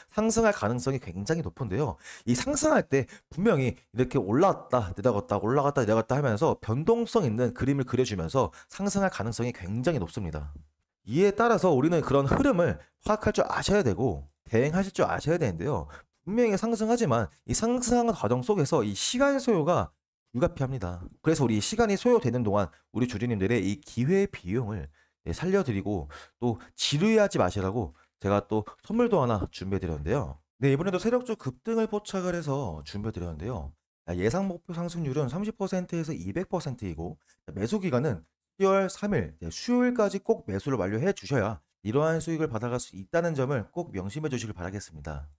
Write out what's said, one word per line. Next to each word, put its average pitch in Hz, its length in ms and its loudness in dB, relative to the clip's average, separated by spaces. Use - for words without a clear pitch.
상승할 220 420 2
가능성이 123 480 -2
굉장히 101 420 -4
높은데요. 98 540 -4
이 120 100 4
상승할 285 540 2
때 135 180 2
분명히 151 460 2
이렇게 - 260 0
올라갔다 117 760 2
내려갔다 101 420 0
올라갔다 135 440 2
내려갔다 113 360 2
하면서 131 440 2
변동성 214 640 2
있는 123 300 0
그림을 135 320 0
그려주면서 107 680 0
상승할 196 420 -2
가능성이 117 440 -4
굉장히 123 460 -2
높습니다. 78 540 -6
이에 175 260 2
따라서 208 400 4
우리는 151 300 4
그런 139 240 2
흐름을 170 540 2
파악할 214 280 0
줄 - 140 2
아셔야 190 360 2
되고 92 440 -2
대응하실 156 480 0
줄 - 140 2
아셔야 139 320 0
되는데요. 98 500 -2
분명히 214 320 2
상승하지만 220 680 2
이 120 80 -2
상승하는 240 600 2
과정 127 280 0
속에서 156 420 2
이 101 120 -2
시간 277 440 2
소요가 165 520 2
불가피합니다. 123 680 -2
그래서 151 240 2
우리 110 160 4
시간이 208 340 2
소요되는 190 480 2
동안 101 240 2
우리 123 160 0
주주님들의 110 580 0
이 101 140 -2
기회 180 460 0
비용을, 101 640 -6
네, 82 100 -4
살려드리고 104 760 -2
또 120 200 -2
지루해하지 202 640 2
마시라고 95 580 0
제가 101 280 2
또 107 180 0
선물도 220 380 2
하나 113 300 0
준비해드렸는데요. 87 880 -4
네, 139 160 2
이번에도 180 260 0
세력주 240 380 0
급등을 220 500 -2
포착을 185 480 -4
해서 135 500 -4
준비해드렸는데요. 90 840 -6
아, 87 80 -4
예상 139 320 0
목표 175 260 -8
상승률은 160 560 -2
삼십 208 280 -6
퍼센트에서 180 540 -4
이백 160 380 -6
퍼센트이고 104 680 -6
매수 214 260 -2
기간은 156 460 0
시월 190 300 4
삼 208 240 -4
일, 80 260 -2
네, 165 100 -8
수요일까지 240 680 0
꼭 214 280 -2
매수를 107 300 -2
완료해 110 360 0
주셔야 107 480 -2
이러한 151 360 0
수익을 160 280 -2
받아갈 117 320 -4
수 - 160 -12
있다는 165 400 -2
점을 131 360 -2
꼭 175 220 -8
명심해 101 360 -6
주시길 120 240 -4
바라겠습니다. 80 840 -10